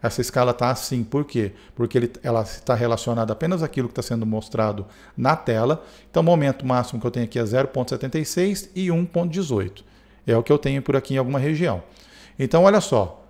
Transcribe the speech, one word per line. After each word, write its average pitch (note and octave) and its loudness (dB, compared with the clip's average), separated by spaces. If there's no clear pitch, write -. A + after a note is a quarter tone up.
Essa A#2+ -2
escala B2 2
tá B2 0
assim, A#2+ -4
por C#3+ -2
quê? G#2+ -2
Porque A#2+ 0
ele, A#2+ 2
ela A2+ 0
tá - -4
relacionada A2+ 0
apenas E3 -2
àquilo C3 -4
que - -12
tá A#2+ -6
sendo A#2 -4
mostrado G#2+ -2
na C#3 4
tela. B2+ 0
Então, E3 2
o D#3+ 4
momento C#3+ 2
máximo B2 0
que B2 -6
eu A#2+ 0
tenho A#2+ -2
aqui A2 -6
é A#2 0
zero C3 0
ponto B2+ -4
setenta C3 -4
e D#3 0
seis F#3+ -2
e F#3 -2
um E3+ 2
ponto E3+ -2
dezoito. C#3 -4
É A2+ 4
o A#2 4
que - 0
eu D3 6
tenho C#3 -2
por C3+ 0
aqui C3+ -2
em - 2
alguma C3+ 0
região. D3 -2
Então, D#3 4
olha G3+ 6
só. G2+ 0